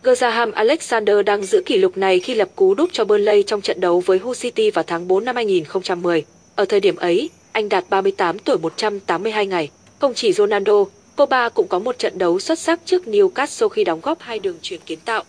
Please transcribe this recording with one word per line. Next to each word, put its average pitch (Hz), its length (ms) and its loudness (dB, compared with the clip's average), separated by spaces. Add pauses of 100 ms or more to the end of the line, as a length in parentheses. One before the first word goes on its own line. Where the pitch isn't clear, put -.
Graham 233 480 2
Alexander 220 640 0 (100)
đang 208 180 0
giữ 190 220 2
kỷ 233 120 0
lục 185 200 2
này 190 220 2
khi 247 140 -4
lập 214 220 0
cú 190 180 4
đúp 302 200 0
cho 214 120 0
Burnley 208 380 4
trong 202 180 -4
trận - 180 -4
đấu 180 200 2
với 185 180 2
Hull 240 200 -4
City 220 340 0
vào 165 160 -2
tháng 175 200 -6
bốn 196 180 2
năm 247 100 -4
hai 240 100 -2
nghìn 185 200 0
không 185 180 -6
trăm 175 180 -6
mười. 170 240 0 (300)
Ở 208 100 0
thời 202 140 2
điểm 190 160 2
ấy, 185 340 0 (220)
anh 214 180 -4
đạt 190 200 0
ba 196 120 0
mươi 196 100 0
tám 185 280 -2
tuổi 233 180 -2
một 160 180 -4
trăm 208 240 -4
tám 180 240 -4
mươi 220 80 -2
hai 214 140 -2
ngày. 175 240 -4 (300)
Không 269 140 0
chỉ 208 200 0
Ronaldo, 202 520 2 (320)
Pogba 262 320 2
cũng - 180 0
có 359 120 -2
một 247 200 -4
trận - 180 -4
đấu 180 220 0
xuất 330 200 -4
sắc 339 260 -2
trước 359 200 0
Newcastle 214 640 0
khi 214 140 -2
đóng 165 200 -2
góp 320 180 -4
hai 226 180 -10
đường 185 220 -8
chuyền 175 240 -12
kiến 156 200 -10
tạo. 220 240 -4